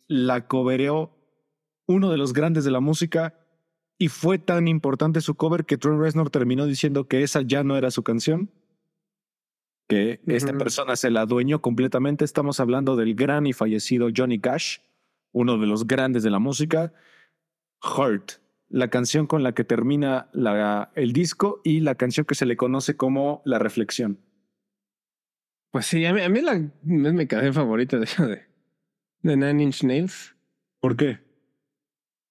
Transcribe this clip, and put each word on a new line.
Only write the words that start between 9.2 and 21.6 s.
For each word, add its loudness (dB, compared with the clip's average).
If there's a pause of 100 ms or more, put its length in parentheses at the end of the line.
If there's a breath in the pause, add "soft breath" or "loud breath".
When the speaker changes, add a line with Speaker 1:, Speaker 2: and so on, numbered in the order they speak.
Speaker 1:
Que 0
esta 0
Speaker 2:
Ujú. -2
Speaker 1:
persona -2
se 0
la 2
adueñó 0
completamente. 0
Estamos -2
hablando 0
del 0
gran 0
y 0
fallecido 0
Johnny 0
Cash, -4 (540)
uno 2
de 0
los 0
grandes 0
de 2
la 2
música. -2 (880 soft breath)
Hurt, -2 (360)
la -2
canción 0
con 0
la 0
que -2
termina 0
la, -2
el -2
disco 0